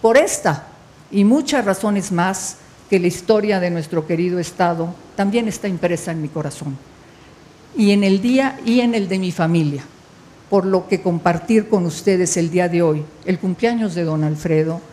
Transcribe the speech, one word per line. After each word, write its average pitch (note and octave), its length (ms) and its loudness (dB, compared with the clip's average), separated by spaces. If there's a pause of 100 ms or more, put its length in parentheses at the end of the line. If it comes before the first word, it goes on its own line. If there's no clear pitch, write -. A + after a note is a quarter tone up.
Por A#3 160 4
esta - 500 0 (440)
y G3+ 120 2
muchas C4+ 400 2
razones G3 480 -2
más F#3 460 -2 (320)
que F#3+ 100 2
la F3 80 0
historia G#3 540 0
de F3+ 80 0
nuestro E3 360 -4
querido F3+ 340 -2
Estado E3+ 540 -2 (220)
también G#3 320 0
está G#3 220 -6
impresa F3 420 -4
en D#3+ 100 -6
mi D3+ 60 -6
corazón D3 480 -8 (1000)
y G3+ 140 4
en G3+ 120 4
el G3 180 2
día C4 440 0
y A#3+ 160 4
en A#3 140 2
el G3 120 -2
de F#3+ 120 -2
mi F#3 120 -2
familia, D#3+ 520 0 (680)
por F#3+ 160 2
lo F#3+ 240 0
que G3 120 0
compartir F3+ 680 0
con F#3 160 2
ustedes F3+ 500 0
el E3+ 140 0
día F3+ 180 0
de E3+ 140 0
hoy, D3+ 240 0 (180)
el F#3 160 -2
cumpleaños G#3 560 -2
de F3 80 -2
don D#3 220 0
Alfredo D#3 560 -2 (120)